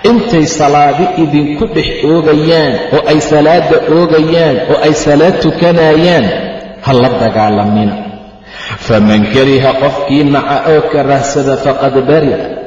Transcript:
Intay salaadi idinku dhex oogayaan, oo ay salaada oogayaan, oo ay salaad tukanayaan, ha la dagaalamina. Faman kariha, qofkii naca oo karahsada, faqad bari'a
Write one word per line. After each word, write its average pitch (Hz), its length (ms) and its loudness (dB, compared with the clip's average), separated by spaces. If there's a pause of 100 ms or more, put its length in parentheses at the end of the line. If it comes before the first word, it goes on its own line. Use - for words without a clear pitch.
Intay 170 400 0
salaadi 147 720 0
idinku 147 480 0
dhex - 400 -4
oogayaan, 156 880 0
oo - 80 0
ay 151 160 2
salaada 156 640 2
oogayaan, 160 880 0
oo 143 80 0
ay 151 160 0
salaad 156 480 2
tukanayaan, 165 800 2 (560)
ha 135 120 -2
la 127 180 2 (100)
dagaalamina. 104 760 0 (880)
Faman 107 480 2
kariha, 135 540 2
qofkii 143 420 0
naca 139 480 0
oo 151 160 2
karahsada, 135 720 -2
faqad 135 480 0
bari'a 147 320 0 (260)